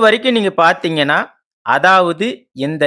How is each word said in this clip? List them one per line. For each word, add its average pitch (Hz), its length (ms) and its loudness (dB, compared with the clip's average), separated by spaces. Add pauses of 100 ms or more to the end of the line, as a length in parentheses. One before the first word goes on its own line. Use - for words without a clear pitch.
வரைக்கும் 233 360 2
நீங்க 202 200 -2
பார்த்தீங்கன்னா, 160 600 0 (480)
அதாவது 175 600 0 (280)
இந்த 147 320 -4